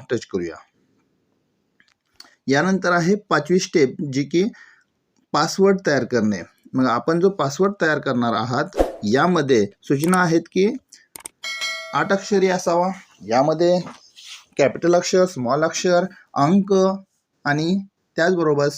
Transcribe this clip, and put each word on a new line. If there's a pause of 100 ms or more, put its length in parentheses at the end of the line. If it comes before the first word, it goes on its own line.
(100)
टच
करूया. (1900)
यानंतर
आहे
पाचवी
स्टेप, (180)
जी
की (880)
पासवर्ड
तयार
करणे. (300)
मग
आपण
जो
पासवर्ड
तयार
करणार
आहात, (400)
यामध्ये (160)
सूचना
आहेत (100)
की (1160)
आठ
अक्षरी
असावा. (400)
यामध्ये (760)
कॅपिटल
अक्षर,
स्मॉल
अक्षर, (300)
अंक (720)
आणि (320)
त्याचबरोबर